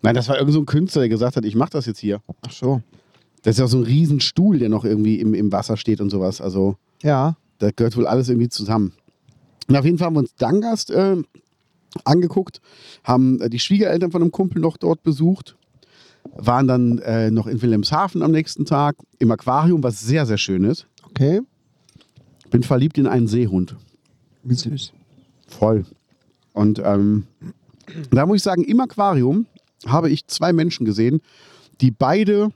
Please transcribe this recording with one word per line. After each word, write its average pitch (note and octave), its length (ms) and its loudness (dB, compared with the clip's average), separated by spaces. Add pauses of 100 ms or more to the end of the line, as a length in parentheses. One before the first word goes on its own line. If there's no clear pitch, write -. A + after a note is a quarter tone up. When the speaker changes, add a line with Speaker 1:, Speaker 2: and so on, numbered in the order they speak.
Speaker 1:
Nein, A2+ 140 2
das A#2+ 140 -2
war C3+ 80 0
irgend C#3 160 2
so D#3 60 4
ein D3 60 -2
Künstler, D3+ 360 0
der A#2+ 80 0
gesagt A2+ 260 0
hat, A2+ 100 -2
"Ich G#2+ 100 -4
mach C3+ 140 0
das C#3 160 -6
jetzt A2 140 -8
hier." G2+ 220 -4 (240)
Speaker 2:
Ach - 60 -10
so. C3 300 -4 (640)
Speaker 1:
Das A2 120 2
ist G#2 40 -2
ja B2+ 80 2
so A#2+ 100 2
ein B2 60 2
Riesenstuhl, D3 760 2
der A#2 100 0
noch G#2+ 160 0
irgendwie G#2+ 340 0
im, G#2+ 140 0
im G2+ 180 0
Wasser G#2 260 -2
steht G#2 240 -2
und G2+ 80 -2
sowas. F#2+ 320 -4
Also, F#2+ 340 0 (260)
Speaker 2:
Ja. D3+ 340 0 (240)
Speaker 1:
da G#2 120 0
gehört A2+ 260 0
wohl A2 100 0
alles B2 220 0
irgendwie A#2+ 200 2
zusammen. G#2+ 440 -2 (760)
Und C3+ 80 4
auf C#3 100 2
jeden E3+ 120 0
Fall E3+ 100 -2
haben D#3+ 80 -2
wir D3+ 60 2
uns A#2+ 140 -6
Dangast, G#3 560 -4
äh, F#3+ 260 0 (840)
angeguckt, F3 580 -2 (420)
haben, C3 380 2
äh, A#2 80 -2
die A#2 100 -6
Schwiegereltern F3+ 520 0
von E3+ 100 -2
einem E3+ 100 2
Kumpel F#3 300 -2
noch D#3+ 160 -2
dort E3 260 -2
besucht, E3 520 0 (800)
waren B2 320 2
dann, B2 320 2
äh, A2+ 320 -2
noch A2 160 0
in A2 140 -4
Wilhelmshaven C3+ 640 0
am D#3 80 2
nächsten D#3 340 -2
Tag, C#3+ 300 0 (240)
im A2+ 120 4
Aquarium, D3 520 2
was A2+ 180 -2
sehr, C#3 240 0
sehr A2 120 0
schön F#2+ 260 0
ist. A#2 240 -2 (220)
Speaker 2:
Okay. D#3 320 0 (1080)
Speaker 1:
Bin B2 120 4
verliebt C#3 340 0
in C3+ 100 2
einen A#2+ 200 2
Seehund. G2+ 480 0 (680)
Speaker 2:
Wie B2 120 0
süß. - 380 -8 (540)
Speaker 1:
Voll. G#2+ 380 0 (680)
Und, G#2 300 0
ähm, G2+ 420 0 (840)
da C#3 140 4
muss G3+ 120 2
ich F#3 60 -2
sagen, F3+ 200 0
im A3 160 2
Aquarium G3+ 680 0 (420)
habe D3+ 240 2
ich - 160 -4
zwei E3+ 260 -2
Menschen E3 320 -2
gesehen, A2+ 360 0 (600)
die C3 100 4
beide G3+ 640 0